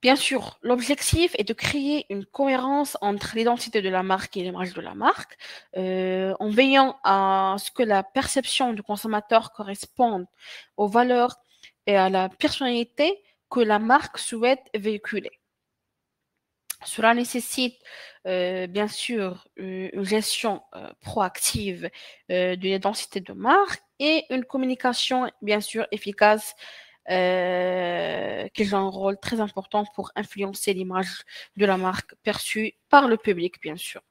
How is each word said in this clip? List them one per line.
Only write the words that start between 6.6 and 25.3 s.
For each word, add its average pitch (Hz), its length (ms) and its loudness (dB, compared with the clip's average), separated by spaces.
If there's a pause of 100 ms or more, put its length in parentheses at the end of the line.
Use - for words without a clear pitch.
à 190 520 4
ce - 140 -8
que - 120 0
la 202 200 4
perception 262 720 -2
du 208 100 -8
consommateur 220 680 0
corresponde 202 720 -2 (500)
aux 208 140 0
valeurs 247 480 4 (480)
et 202 100 4
à 190 140 6
la 190 180 2
personnalité 277 960 0 (260)
que 247 120 2
la 214 180 4
marque - 380 2
souhaite 240 560 -2
véhiculer. 208 580 -4 (1500)
Cela 226 280 2
nécessite, 247 680 -4 (460)
euh, 185 400 -2
bien 208 220 -2
sûr, 196 580 -6 (100)
euh, 190 360 -8
une 196 100 -4
gestion, 208 600 -2 (120)
euh, - 240 -14
proactive, 185 880 -4 (400)
euh, 180 280 0
de 180 40 -10
l'identité 190 600 -2
de 180 100 -16
marque 330 500 2 (180)
et 302 320 2
une 254 120 -2
communication, 254 880 -2 (100)